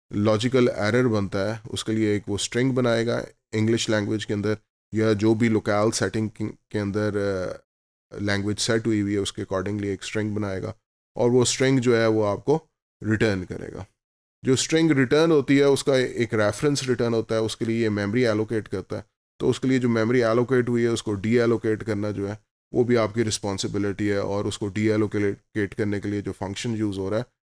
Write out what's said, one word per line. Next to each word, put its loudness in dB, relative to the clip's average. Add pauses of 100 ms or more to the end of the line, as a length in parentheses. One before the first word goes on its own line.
(140)
लॉजिकल 2
एरर 0
बनता -2
है, -10 (100)
उसके -6
लिए 2
एक -4
वो -2
स्ट्रिंग 0
बनाएगा 0 (280)
इंग्लिश 0
लैंग्वेज -2
के -4
अंदर, -2 (360)
या 2
जो 4
भी 2
लोकल 2
सेटिंग -2
के, -8
के -8
अंदर, -2
अ, -6
लैंग्वेज -2
सेट 0
हुई 2
हुई -2
है 0
उसके -6
accordingly -4
एक -6
स्ट्रिंग -4
बनाएगा, -6 (420)
और 2
वो 4
स्ट्रिंग 2
जो 4
है 4
वो 2
आपको 0 (340)
रिटर्न 2
करेगा। -12 (600)
जो 4
स्ट्रिंग 2
रिटर्न 4
होती 4
है 6
उसका 2
एक 0
रेफरेंस 0
रिटर्न 0
होता -2
है, 2
उसके -4
लिए 0
ये 2
मेमोरी 0
एलोकेट 0
करता -8
है। -10 (340)
तो 2
उसके 0
लिए 4
जो 2
मेमोरी 2
एलोकेट 2
हुई 2
है 2
उसको -2
डीएलोकेट 0
करना -4
जो -6
है -10 (260)
वो 2
भी 2
आपकी 0
रिस्पॉन्सिबिलिटी -2
है, 0
और -2
उसको -6
डीएलोकेट -2
करने -2
के -6
लिए -4
जो -6
फंक्शन -6
यूज़ -2
हो -4
रहा 0
है -6 (180)